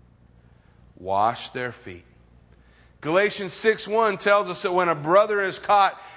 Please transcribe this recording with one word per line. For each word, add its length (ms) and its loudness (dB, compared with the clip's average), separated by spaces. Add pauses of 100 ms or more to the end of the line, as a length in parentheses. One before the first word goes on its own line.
(1000)
Wash 520 -2
their 220 -8
feet. 320 -18 (960)
Galatians 540 -2
six 340 0
one 300 0
tells 320 2
us 100 -8
that 120 -2
when 180 2
a 40 2
brother 460 2
is 180 -4
caught 400 2 (180)